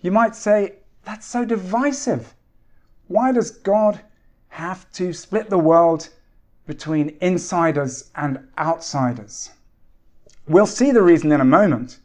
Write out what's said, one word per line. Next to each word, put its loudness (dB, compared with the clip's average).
You -4
might 2
say, -2
"That's -16
so -6
divisive. -4
Why 0
does -2
God -2
have -12
to -6
split -6
the 0
world 2
between -4
insiders -2
and -6
outsiders?" -6
We'll 4
see 0
the 4
reason 4
in 4
a 4
moment. 0